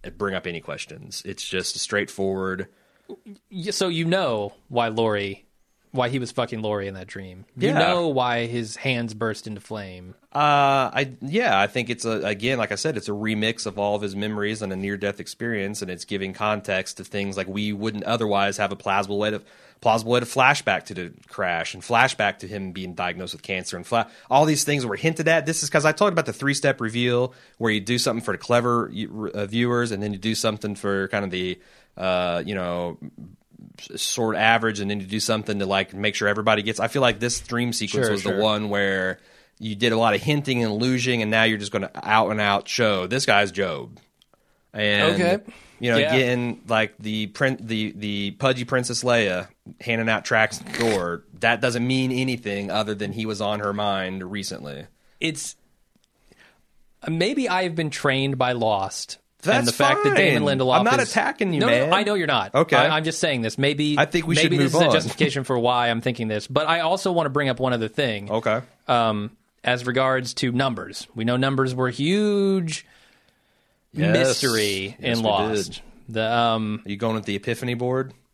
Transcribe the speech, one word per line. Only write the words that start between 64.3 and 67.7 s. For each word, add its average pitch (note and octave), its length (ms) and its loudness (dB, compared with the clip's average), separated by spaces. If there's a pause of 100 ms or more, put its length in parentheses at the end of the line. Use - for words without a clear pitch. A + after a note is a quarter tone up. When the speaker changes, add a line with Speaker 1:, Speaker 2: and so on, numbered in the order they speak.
Speaker 1:
should D#3 160 6
Speaker 2:
maybe C#3+ 60 4
Speaker 1:
move C#3 120 4
Speaker 2:
this C#3+ 60 2
is F3 60 6
a E3 40 6
Speaker 1:
on. C3 60 4
Speaker 2:
justification C3+ 500 0
for B2+ 160 0
why A#2+ 320 2
I'm A2+ 100 0
thinking A#2 280 -2
this. G#2+ 180 -2
But D3+ 220 0
I E3 120 2
also F#3 300 0
wanna E3 200 2
bring C#3+ 180 0
up A#2+ 100 0
one B2+ 140 2